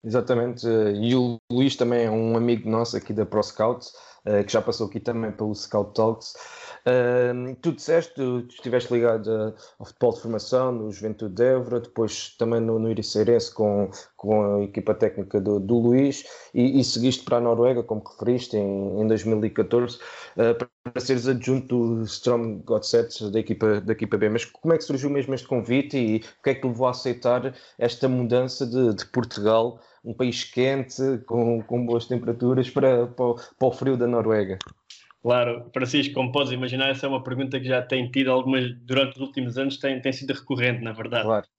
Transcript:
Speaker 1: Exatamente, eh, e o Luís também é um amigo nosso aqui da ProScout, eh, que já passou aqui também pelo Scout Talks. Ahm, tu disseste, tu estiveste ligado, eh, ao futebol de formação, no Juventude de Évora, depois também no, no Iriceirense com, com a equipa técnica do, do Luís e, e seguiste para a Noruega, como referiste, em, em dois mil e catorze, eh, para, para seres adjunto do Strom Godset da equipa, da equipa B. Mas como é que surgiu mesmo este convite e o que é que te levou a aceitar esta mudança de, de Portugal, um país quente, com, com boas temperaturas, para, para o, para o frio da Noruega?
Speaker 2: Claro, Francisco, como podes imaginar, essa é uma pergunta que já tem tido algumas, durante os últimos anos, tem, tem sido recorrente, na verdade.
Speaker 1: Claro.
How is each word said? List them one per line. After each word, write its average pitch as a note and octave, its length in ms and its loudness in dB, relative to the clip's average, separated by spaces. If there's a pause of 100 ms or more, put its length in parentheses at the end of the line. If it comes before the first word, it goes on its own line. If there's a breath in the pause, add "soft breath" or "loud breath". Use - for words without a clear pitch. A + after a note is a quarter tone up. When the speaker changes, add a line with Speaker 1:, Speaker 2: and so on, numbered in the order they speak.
Speaker 1:
Exatamente, A#2+ 640 0
eh, G#2+ 280 4
e A2+ 180 0
o B2 240 2 (140)
Luís C3 240 2
também A#2+ 300 2
é A2 40 0
um A2+ 260 0
amigo A#2 320 0
nosso A2+ 300 0
aqui G#2+ 160 -8
da G#2 120 0
ProScout, A2 600 -2 (400 loud breath)
eh, G#2 180 2
que - 80 -6
já A2 100 4
passou A2 260 -2
aqui A#2 120 -8
também A2+ 320 -4
pelo G#2+ 220 -4
Scout G2+ 400 -2
Talks. A2+ 400 0 (520 loud breath)
Ahm, B2 720 2
tu E3 180 -2
disseste, E3 400 0
tu B2 360 -2
estiveste B2 440 -2
ligado, A2+ 360 2
eh, A2 240 0 (240 loud breath)
ao - 80 -16
futebol - 280 2
de A#2+ 80 -10
formação, B2+ 500 0
no A2 200 -6
Juventude G#2 440 -6
de A#2 80 4
Évora, B2 380 2
depois - 560 -4
também A#2 240 0
no, A2+ 180 0
no A2+ 100 0
Iriceirense G#2+ 640 2
com, G2+ 360 2 (260 loud breath)
com G2+ 440 2
a G2+ 40 0
equipa G2+ 300 -2
técnica G#2 480 0
do, G2+ 180 2
do G#2 180 2
Luís C3 460 4 (300 loud breath)
e, C3 260 4
e B2 40 4
seguiste B2+ 420 0
para A#2+ 120 0
a A#2+ 40 2
Noruega, A#2+ 420 2
como G#2+ 240 -4
referiste, B2 480 -2
em, G2 460 -2
em A2 60 2
dois A2 180 2
mil G#2+ 180 2
e G#2+ 60 0
catorze, A#2+ 500 0 (380 loud breath)
eh, A#2 160 4
para, A#2+ 160 -4 (140)
para B2 180 -8
seres B2+ 260 0
adjunto B2 680 0
do A2+ 60 -2
Strom A2+ 560 -2
Godset A2+ 720 0
da A2 80 2
equipa, G#2+ 420 0
da G2 100 -4
equipa G#2+ 260 -2
B. G#2 120 2
Mas A2+ 160 -2
como - 280 -2
é D#3+ 40 4
que D#3 80 -4
surgiu C#3 240 -2
mesmo C3+ 240 -2
este B2+ 140 -8
convite C3 500 0
e A2+ 200 2
o - 260 -10
que C#3 80 2
é C3 40 2
que C3 60 -10
te C3+ 60 -2
levou B2 200 0
a B2 40 2
aceitar B2 640 -2 (240 loud breath)
esta A#2+ 300 0
mudança B2+ 580 0
de, A#2+ 300 2
de - 120 -10
Portugal, A2+ 720 0 (240 soft breath)
um A#2 80 -10
país B2 320 -2
quente, C3 560 -2 (240)
com, A#2 380 0
com A#2+ 220 -2
boas A#2 200 0
temperaturas, B2 640 0
para, B2+ 380 2
para B2 180 -2
o, A#2+ 100 2
para - 320 -2
o B2 60 4
frio C3 240 0
da A#2+ 100 0
Noruega? G#2+ 500 0 (640 loud breath)
Speaker 2:
Claro, A#2+ 520 0
Francisco, C#3 400 0
como B2+ 180 -2
podes C3 220 0
imaginar, B2+ 380 -2
essa C3+ 140 -4
é C#3 40 -2
uma C3 120 -2
pergunta C3 380 -6
que B2 60 -8
já B2+ 160 0
tem B2 280 -2
tido C3 220 0
algumas, B2+ 420 0 (100)
durante B2+ 320 0
os C3+ 120 -8
últimos B2 300 -6
anos, C3+ 200 -4
tem, C3+ 220 -2
tem C3 140 -2
sido C3+ 180 -8
recorrente, B2 500 -2
na A2+ 120 -8
verdade. A2+ 320 -4
Speaker 1:
Claro. G#2+ 220 0 (120)